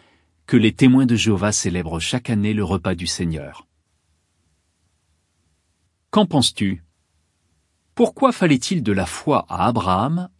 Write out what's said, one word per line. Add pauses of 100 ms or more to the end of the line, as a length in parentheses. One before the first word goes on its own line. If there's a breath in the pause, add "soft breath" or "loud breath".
(460 soft breath)
que
les
témoins
de
Jéhovah
célèbrent
chaque
année
le
repas
du
Seigneur. (2500)
Qu'en
penses-tu ? (1080)
Pourquoi
fallait-il
de
la
foi
à
Abraham (120)